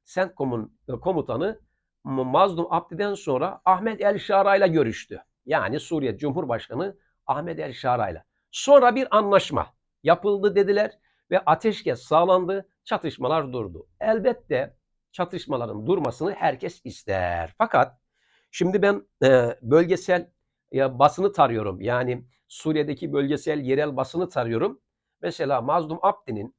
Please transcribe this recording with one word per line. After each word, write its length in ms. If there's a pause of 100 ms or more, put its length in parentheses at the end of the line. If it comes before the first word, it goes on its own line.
centcom'un, 760 (100)
e, 20
komutanı 680 (460)
M-, 180
Mazlum 460
Abdi'den 440
sonra 520
Ahmet 360
El 160
Şara'yla 500
görüştü. 560 (220)
Yani 340
Suriye 380
Cumhurbaşkanı 800 (280)
Ahmet 340
El 140
Şara'yla. 500 (280)
Sonra 440
bir 220
anlaşma 560 (300)
yapıldı 520
dediler 440 (320)
ve 80
ateşkes 640
sağlandı, 680 (140)
çatışmalar 720
durdu. 340 (120)
Elbette 760 (340)
çatışmaların 760
durmasını 460
herkes 500
ister. 760
Fakat 420 (520)
şimdi 300
ben, 260 (160)
e, 380
bölgesel, 720 (400)
ya, 280
basını 340
tarıyorum. 480
Yani 440 (220)
Suriye'deki 640
bölgesel, 460
yerel 380
basını 320
tarıyorum. 520 (400)
Mesela 400
Mazlum 400
Abdi'nin 580